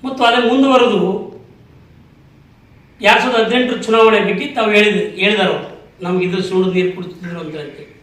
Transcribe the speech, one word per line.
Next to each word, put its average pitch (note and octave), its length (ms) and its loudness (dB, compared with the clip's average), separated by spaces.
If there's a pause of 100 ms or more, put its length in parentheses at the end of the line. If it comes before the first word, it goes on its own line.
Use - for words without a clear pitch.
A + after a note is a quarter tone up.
ಮತ್ತು C4 200 -4
ಅದೇ A#3+ 240 2
ಮುಂದುವರೆದು A#3+ 840 2 (1700)
ಎರಡ್ A3 180 4
ಸಾವಿರದ A#3+ 260 0
ಹದಿನೆಂಟರ B3 360 0
ಚುನಾವಣೆ A3 380 4
ಬಗ್ಗೆ G3 280 -2
ತಾವು G#3+ 240 -2
ಹೇಳಿದ್ರು, G#3 460 0
ಹೇಳಿದಾರೆ F#3+ 360 0
ಅವ್ರು, - 280 -10 (220)
"ನಮ್ಗೆ F3+ 220 -2
ಇದು F3+ 180 -4
ಸುಳ್ಳು F#3 300 -2
ನೀರು F3+ 180 0
ಕುಡಿತಿದ್ರು" E3+ 480 -12
ಅಂತ D#3 160 -12
ಹೇಳಿ. D3 360 -16 (120)